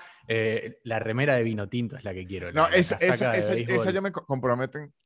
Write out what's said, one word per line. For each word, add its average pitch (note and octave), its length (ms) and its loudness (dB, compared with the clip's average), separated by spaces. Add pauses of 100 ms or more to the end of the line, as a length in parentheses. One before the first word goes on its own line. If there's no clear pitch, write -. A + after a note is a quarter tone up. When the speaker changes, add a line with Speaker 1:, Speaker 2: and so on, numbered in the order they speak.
(280)
Speaker 1:
eh, A2+ 560 -2
la A2+ 160 -2
remera B2+ 360 2
de A#2+ 80 4
vino G#2+ 240 -2
tinto A#2+ 280 -4
es F#2+ 80 -16
la G2+ 100 -6
que F2+ 140 -10
quiero, F2+ 240 -8
Speaker 2:
No, D#3 140 2
Speaker 1:
la, E3 60 4
la F3 60 4
Speaker 2:
esa, F3+ 220 4
Speaker 1:
casaca E3+ 140 4
Speaker 2:
esa, A#2+ 180 2
Speaker 1:
de A2 80 2
Speaker 2:
esa, G#2+ 140 0
Speaker 1:
béisbol. A#2+ 280 0
Speaker 2:
esa F#3 100 0
yo F#3+ 120 0
me G3 80 -4
co-, - 140 -8
comprometo B2+ 520 -2
en D3 160 -14 (120)